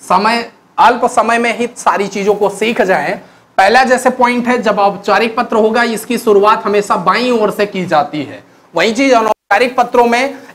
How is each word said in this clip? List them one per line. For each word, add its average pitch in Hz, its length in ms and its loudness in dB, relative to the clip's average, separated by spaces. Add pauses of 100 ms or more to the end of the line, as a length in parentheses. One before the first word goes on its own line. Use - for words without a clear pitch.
समय, 226 480 -2 (280)
अल्प 233 280 4
समय 226 320 0
में 233 200 -2
ही 233 180 -2
सारी 190 300 -2
चीजों 196 280 -2
को 202 140 0
सीख 226 340 -2
जाएं। 185 360 -2 (400)
पहला 226 260 4
जैसे 247 260 0
point 247 360 0
है, 240 160 0
जब 202 160 0
औपचारिक 202 580 0
पत्र 240 200 -2
होगा, 220 260 2
इसकी 233 360 -4
शुरुआत 214 460 2
हमेशा 202 320 0
बाईं 202 360 -2
ओर 214 180 0
से 208 160 -2
की 190 200 -6
जाती 151 360 -2
है। 92 200 -14 (320)
वही 185 180 0
चीज 262 200 0
अनौपचारिक 226 640 0
पत्रों 240 300 2
में, 247 280 -2 (200)